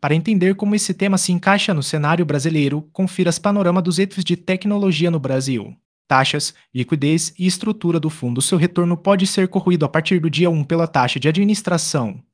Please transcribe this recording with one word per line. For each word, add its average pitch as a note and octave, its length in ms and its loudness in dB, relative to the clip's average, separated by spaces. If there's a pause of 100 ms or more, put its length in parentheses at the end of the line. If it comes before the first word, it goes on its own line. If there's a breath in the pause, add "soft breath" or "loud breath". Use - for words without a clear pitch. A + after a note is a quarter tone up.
Para D3 140 0
entender F#3 400 2
como G3+ 180 -2
esse G3+ 220 -2
tema G3 200 0
se F#3 160 0
encaixa G3 440 2
no C#3+ 80 -2
cenário D#3+ 420 0
brasileiro, D3 680 0
confira F#3 380 -2
as E3 80 0
panorama F#3+ 460 2
dos E3+ 160 -2
etos G3 240 -2
de E3+ 120 0
tecnologia F#3 760 0
no E3 80 0
Brasil. C3 560 -4 (320)
Taxas, C3+ 480 0 (180 soft breath)
liquidez D3 640 0
e F3+ 80 -2
estrutura F3+ 540 -2
do D#3 100 -2
fundo. B2 320 -4
Seu F#3 160 0
retorno F3 400 0
pode G3 300 2
ser F#3+ 200 0
corroído F#3 380 0
a - 40 0
partir D#3+ 300 0
do D#3+ 80 0
dia E3 220 2
um D#3+ 140 0
pela E3 240 0
taxa C3 320 0
de C#3 100 2
administração. E3 920 0 (140)